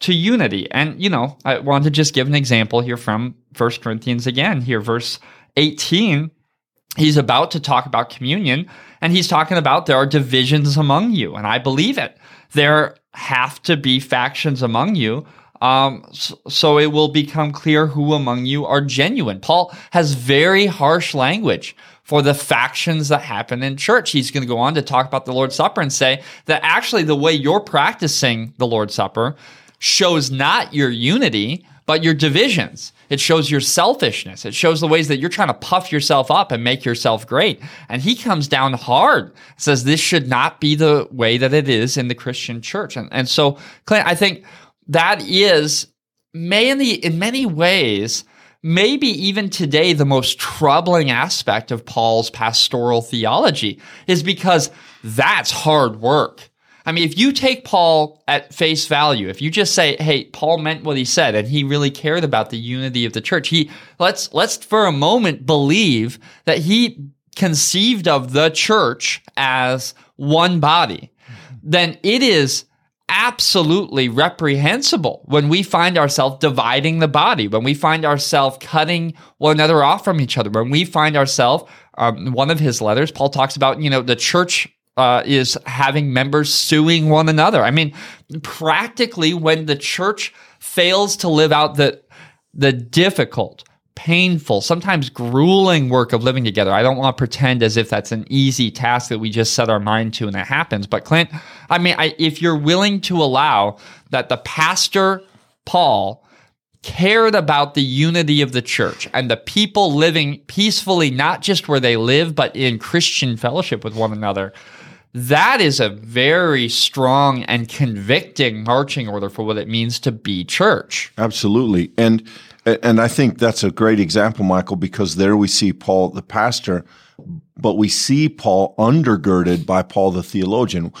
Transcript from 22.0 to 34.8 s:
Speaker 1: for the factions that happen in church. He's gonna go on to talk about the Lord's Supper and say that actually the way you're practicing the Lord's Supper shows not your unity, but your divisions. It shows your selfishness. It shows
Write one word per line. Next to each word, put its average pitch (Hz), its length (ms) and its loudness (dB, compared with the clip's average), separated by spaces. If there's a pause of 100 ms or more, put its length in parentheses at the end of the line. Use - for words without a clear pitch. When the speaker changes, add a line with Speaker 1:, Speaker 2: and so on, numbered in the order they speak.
Speaker 1:
for 147 200 0
the 139 120 2
factions 143 760 -2
that 147 140 0
happen 120 400 -8
in 135 140 -6
church. 226 340 0
He's 139 220 -2
gonna 135 140 -6
go 120 120 -2
on 139 160 0
to 147 80 0
talk 131 240 0
about 135 200 -6
the 127 60 -6
Lord's 131 220 -2
Supper 190 260 0
and 139 120 -2
say 135 300 0 (240)
that 156 180 0
actually 190 400 0
the 151 100 2
way 151 180 2
you're 156 280 0
practicing 143 960 -2
the 127 80 0
Lord's 107 280 -2
Supper 113 420 -2 (420)
shows 165 520 0
not 143 440 0
your 139 160 2
unity, 123 760 -2 (220)
but 160 160 0
your 160 120 2
divisions. 156 800 -2 (160)
It 143 120 -2
shows 156 300 0
your 143 100 0
selfishness. 139 840 -2
It 110 100 -10
shows 156 260 0